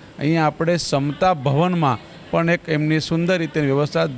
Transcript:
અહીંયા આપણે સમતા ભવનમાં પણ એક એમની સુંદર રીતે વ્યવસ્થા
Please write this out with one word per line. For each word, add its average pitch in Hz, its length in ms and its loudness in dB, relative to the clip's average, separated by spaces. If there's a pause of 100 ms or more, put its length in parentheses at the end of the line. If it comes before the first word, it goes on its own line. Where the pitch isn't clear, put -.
(200)
અહીંયા 156 260 2
આપણે 165 320 0
સમતા 147 560 0
ભવનમાં 143 640 0 (340)
પણ 165 180 2
એક 170 200 0
એમની 156 300 2
સુંદર 170 380 0
રીતે 165 240 -4
વ્યવસ્થા 147 460 0 (100)